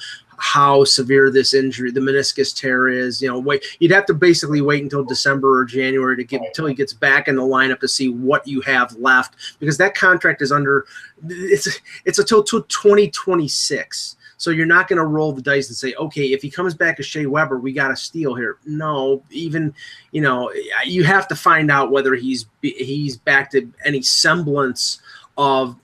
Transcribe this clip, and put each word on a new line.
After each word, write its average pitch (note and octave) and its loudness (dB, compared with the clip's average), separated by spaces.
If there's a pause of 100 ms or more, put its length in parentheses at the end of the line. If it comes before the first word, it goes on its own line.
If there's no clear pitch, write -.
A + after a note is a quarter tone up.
(380)
how C#3+ 4
severe C3+ 4
this C3+ 2
injury, B2+ 0
the C3 -2
meniscus C3+ 0
tear B2+ 0
is. B2+ -2
You C3 0
know, B2+ -4
wait, C#3 -2 (160)
you'd E3+ 4
have G3 4
to F#3+ 4
basically D#3 4
wait C#3+ 2
until C#3 -4
December C3 2
or C3 2
January C3 0
to B2+ -4
get, B2 -6
until - -6
he C#3+ -2
gets C3+ -4
back C#3 0
in C#3+ 0
the C3 0
lineup C3 0
to C3+ -2
see C3 -2
what B2+ -2
you C3+ -4
have B2+ -2
left, B2+ 0 (240)
because D3 -2
that G3 2
contract F3+ 2
is C#3 0
under, C#3 2 (420)
it's, F#3 -2 (240)
it's F3+ -2
until, G#3 4
till G#3+ -2
twenty G3+ 4
twenty-six. - -4 (200)
So - -4
you're D#3+ 0
not F3 4
gonna E3+ 2
roll D#3 0
the C3+ -8
dice C#3 -2
and A#2 -14
say, C3 -6
"Okay, C#3+ -4
if C3+ -2
he C#3+ -10
comes F3+ -4
back E3 -2
as C#3 -8
Shea D3+ -6
Weber, C#3 0
we B2+ -6
got C3+ -2
a B2+ -2
steal C#3 -6
here." A#2 -6
No, D3 -2
even, D#3 -4 (380)
you D#3 -4
know, B2 0 (340)
you F3 0
have F#3+ 2
to - -6
find D#3 2
out C3+ 2
whether C3+ 2
he's, B2 -4 (160)
he's C#3 -6
back C3+ 0
to A#2+ 0 (140)
any C#3+ -2
semblance C#3+ -2 (380)
of C3 0